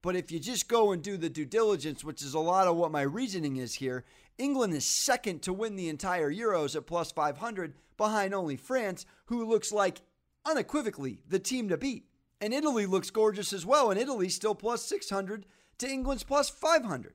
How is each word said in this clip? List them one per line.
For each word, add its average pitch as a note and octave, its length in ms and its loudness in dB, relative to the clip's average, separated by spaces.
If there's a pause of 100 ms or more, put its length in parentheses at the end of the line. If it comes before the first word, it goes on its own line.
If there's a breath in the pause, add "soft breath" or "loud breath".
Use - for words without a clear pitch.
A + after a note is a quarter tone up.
But F3+ 160 -2
if F3 120 -6
you E3 100 -6
just G3+ 280 -4
go A3 240 6
and F3 100 -2
do G3 140 -6
the E3 140 -4
due D3+ 160 -6
diligence, D#3+ 580 0
which D3+ 180 -10
is C#3 120 -10
a D#3 60 0
lot F3+ 280 4
of E3+ 80 4
what E3+ 160 2
my D3 100 0
reasoning D#3+ 560 -2
is B2 180 -6
here, B2+ 280 -4 (340 soft breath)
England B3+ 360 2
is C#3 120 -2
second A#3 580 0
to F#3+ 100 -4
win G#3 240 -4
the F3 100 -4
entire D#3+ 440 0
Euros F3 440 0
at D3+ 100 -4
plus E3+ 280 -4
five D3 240 0
hundred, F#3 360 -6 (240 soft breath)
behind G#3+ 360 2
only D#3+ 240 -2
France, A3 480 -2 (200 soft breath)
who A#3 200 -2
looks A3 260 2
like G3+ 300 2 (440)
unequivocally A3+ 840 -2
the F#3 120 0
team A3+ 300 -2
to E3 80 2
beat. B3+ 280 -4 (360)
And G#3+ 120 0
Italy C4 340 2
looks F#3 220 0
gorgeous G#3+ 440 2
as F3 120 -6
well, B3+ 240 6
and F#3+ 100 2
Italy's A3+ 360 0
still G#3 200 0
plus A3+ 280 -2
six - 260 -6
hundred G3 360 -4 (320 soft breath)
to B3 120 -4
England's C4+ 340 -2
plus C#4+ 260 2
five D#4 340 4
hundred. C#3 320 -6